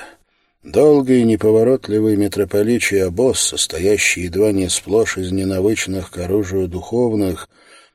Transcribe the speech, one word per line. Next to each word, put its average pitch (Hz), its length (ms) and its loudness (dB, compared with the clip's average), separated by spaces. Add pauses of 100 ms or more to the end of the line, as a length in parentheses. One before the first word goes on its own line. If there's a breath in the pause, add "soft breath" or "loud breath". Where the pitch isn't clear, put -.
(640)
Долгий 131 580 4
и - 20 2
неповоротливый 110 920 2
митрополичий 101 840 0
обоз, 95 380 0
состоящий 90 840 -2
едва 95 280 0
не 95 160 0
сплошь 98 500 -2
из 92 140 -6
ненавычных 95 800 -2
к - 60 -12
оружию 95 500 -2
духовных, 101 800 -2 (480 soft breath)